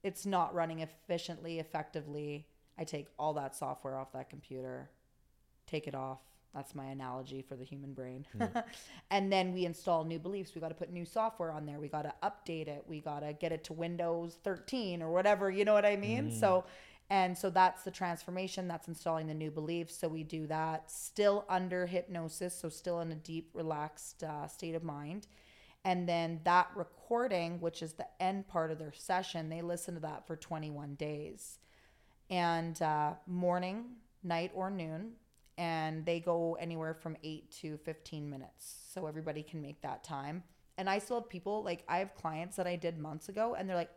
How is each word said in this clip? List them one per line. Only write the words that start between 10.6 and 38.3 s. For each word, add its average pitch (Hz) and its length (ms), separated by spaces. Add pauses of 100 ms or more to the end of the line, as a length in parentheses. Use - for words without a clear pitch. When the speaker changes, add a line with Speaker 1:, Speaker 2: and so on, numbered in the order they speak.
Speaker 1:
gotta 160 120
put 180 160
new 175 140
software 220 480
on 151 140
there. 147 120
We 147 100
gotta 147 340
update 160 460
it. 143 200
We 156 120
gotta 151 340
get 165 180
it 160 120
to 165 100
Windows 170 680
thirteen 190 600
or 160 80
whatever, 196 400
you 196 160
know 214 80
what 208 100
I 208 120
mean? 214 340
Speaker 2:
Mm. 226 100
Speaker 1:
So, 185 240 (460)
and 185 260
so - 140
that's 185 340
the 190 60
transformation. 180 760
That's 170 220
installing 160 400
the 156 60
new 156 160
beliefs. 160 460
So 170 120
we 160 160
do 156 220
that 156 440
still 202 600
under 180 360
hypnosis, 175 720
so 170 120
still 170 300
in 165 120
a - 20
deep, 160 400
relaxed, 156 680
uh, 151 240
state 165 260
of 165 80
mind. 156 440 (580)
And 180 240
then 165 360
that 180 300
recording, 180 840
which 165 220
is 160 100
the - 140 (140)
end 196 280
part 160 220
of 160 80
their 156 140
session, 180 580
they 165 120
listen 175 320
to 165 60
that 156 260
for 165 80
twenty-one 151 600
days. 151 640 (720)
And, 170 520
uh, 151 320 (120)
morning, 180 580 (380)
night, 170 320
or 185 160
noon. 180 420 (480)
And 160 460
they 170 140
go 170 400
anywhere 160 340
from 160 300
eight 156 260 (120)
to 156 160
fifteen 156 520